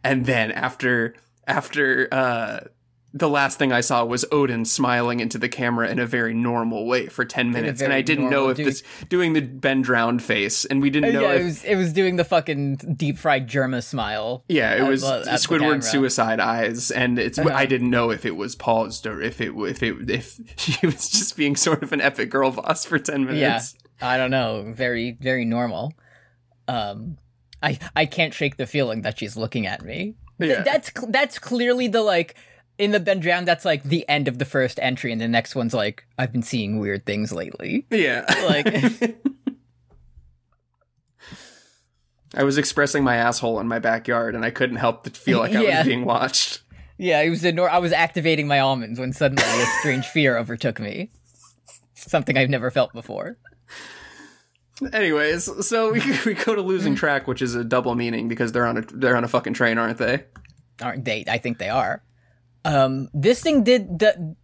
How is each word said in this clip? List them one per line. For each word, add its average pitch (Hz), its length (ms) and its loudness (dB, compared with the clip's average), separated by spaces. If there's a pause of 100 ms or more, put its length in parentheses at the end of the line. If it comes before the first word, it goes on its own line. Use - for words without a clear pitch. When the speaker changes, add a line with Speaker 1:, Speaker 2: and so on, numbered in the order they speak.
Speaker 1:
and 127 220 2
then 113 260 0
after, 120 600 0 (320)
after, 139 640 0
uh, 120 480 0 (580)
the 151 120 2
last 139 280 2
thing 135 140 2
I 120 80 4
saw 120 240 2
was 120 260 -2
Odin 123 360 2
smiling 120 560 0
into 117 160 -4
the 120 100 -2
camera 120 420 -2
in 117 100 -2
a 120 60 0
very 117 280 -2
normal 117 520 -2
way 123 220 0
for - 160 -4
ten 123 220 -2
Speaker 2:
In 120 80 -2
a - 0 -
Speaker 1:
minutes, 117 280 -2
and 139 100 0
Speaker 2:
very 135 80 2
Speaker 1:
I - 20 0
didn't 147 240 0
know 127 40 0 (180)
Speaker 2:
normal - 20 2
Speaker 1:
if 127 80 0
Speaker 2:
dude. 147 100 0
Speaker 1:
this, 135 160 -4 (240)
doing 180 240 2
the 156 80 4
Ben 135 420 0
Drowned 120 400 2
face, 104 440 0
and 135 160 0
we 143 80 4
didn't 147 260 2
Speaker 2:
Uh, 139 60 2
Speaker 1:
know - 80 4
Speaker 2:
yeah, 139 60 2
Speaker 1:
if 175 60 4
Speaker 2:
it 175 40 0
was, 165 180 -4
it 202 140 0
was 175 160 0
doing 185 240 2
the 170 80 2
fucking 143 500 0 (220)
deep 147 200 -2
fried 135 300 0
Germa 127 340 0
smile. 110 680 -4
Speaker 1:
Yeah, 117 240 4
it 120 80 2
Speaker 2:
at 135 80 2
Speaker 1:
was 135 140 2
Speaker 2:
the, 135 40 0 (120)
at - 40 -6
the - 80 -4
Speaker 1:
Squidward 151 280 0
Speaker 2:
camera. 151 240 2
Speaker 1:
suicide 120 580 2
eyes, 113 500 0
and 123 260 2
it's, 117 220 -2
Speaker 2:
Uh-huh. 156 160 4
Speaker 1:
I 135 100 4
didn't 127 240 2
know 120 220 4
if 104 140 -4
it 92 100 -2
was 98 180 -6
paused 113 540 0
or 101 140 -6
if - 180 -6
it, 107 160 -4
if 101 260 -4
it, 113 280 -4
if 117 280 -4 (100)
<laughs> - 100 -20
she - 280 -2
was - 220 -2
just - 300 -2
being 143 180 0
sort 151 280 2
of 143 100 -4
an 143 80 0
epic 135 280 0
girl 135 220 2
boss - 320 -4
for 160 160 0
ten 139 220 -2
Speaker 2:
Yeah. 131 100 0
Speaker 1:
minutes. 120 440 0 (260)
Speaker 2:
I 127 160 0
don't 127 140 0
know. 113 440 -2
Very, 120 460 -2
very 127 240 0
normal. 117 480 -2 (720)
Um, 113 500 -6 (460)
I, 139 160 0 (160)
I 156 120 4
can't 160 260 -2
shake 143 240 -2
the 127 100 -4
feeling 117 360 -2
that 110 160 -4
she's 110 180 -8
looking 113 280 -4
at 92 200 -6
me. 170 300 -8 (220)
Th-, 160 140 0
Speaker 1:
Yeah. 117 120 2
Speaker 2:
that's 277 300 0
cl-, 233 160 -8
that's 269 300 0
clearly 247 480 0
the, 226 140 2
like, 180 340 2 (420)
in 202 140 2
the 208 80 4
Ben 190 200 2
Drowned, 175 280 0
that's, 170 180 2
like, 151 180 2
the 156 260 -2
end 147 180 2
of 123 120 -4
the 135 60 0
first 131 360 0
entry, 127 300 -2
and 113 100 -2
the 113 60 -2
next 117 280 0
one's 117 180 -2
like, 107 320 -2 (120)
"I've 127 140 -2
been 120 120 -4
seeing 110 360 -2
weird 101 260 -4
things 104 260 -4
lately." - 580 -6
Speaker 1:
Yeah. 143 360 0 (220)
Speaker 2:
Like - 200 2
Speaker 1:
<laughs> 226 480 0 (3250)
I 135 60 2
was 139 140 2
expressing 143 460 2
my 123 120 4
asshole 117 440 0
in 117 80 -4
my 113 120 -2
backyard, 113 560 0
and 113 80 -4
I 117 80 0
couldn't 123 260 -2
help 117 280 0
but 123 100 -12
feel 123 240 2
like 113 160 0
I 214 80 4
Speaker 2:
Yeah. 170 160 4
Speaker 1:
was 151 80 4
being 123 180 0
watched. - 560 0 (360)
Speaker 2:
Yeah, 165 240 2
it 160 80 4
was 165 160 -2
a 175 60 4
nor-, 175 180 2
I 170 100 2
was 170 140 0
activating 160 540 0
my 143 120 4
almonds 127 400 0
when 131 140 -4
suddenly 139 300 2
a 120 220 2 (140)
strange 131 260 -2
fear 135 320 2
overtook 117 420 -4
me. 107 320 -8 (840)
Something 143 440 -2
I've 131 120 2
never 127 220 -2
felt 131 220 2
before. - 440 -10 (1500)
Speaker 1:
Anyways, 170 760 0
so 226 280 2
we, 233 80 2 (180)
<laughs> - 60 -4
we 220 80 2
go 220 220 0
to 202 60 -2
Losing 185 340 0
Speaker 2:
Mm. - 20 -4
Speaker 1:
Track, 139 300 0
which 127 140 -4
is 120 140 -2
a 120 80 -2
double 123 320 0
meaning 117 320 -2
because 113 240 -2
they're 123 140 2
on 117 120 0
a, 113 40 -2
they're 127 340 2
on 117 80 2
a 117 60 -2
fucking 120 240 0
train, 117 240 2
aren't 113 200 0
they? 123 280 0 (560)
Speaker 2:
Aren't 123 240 -6
they? 110 240 -4
I 117 80 0
think 120 200 -4
they 95 120 -6
are. - 340 -2 (640)
Um, 135 480 2
this 190 280 4
thing 294 220 4
did 190 360 2
the 175 440 2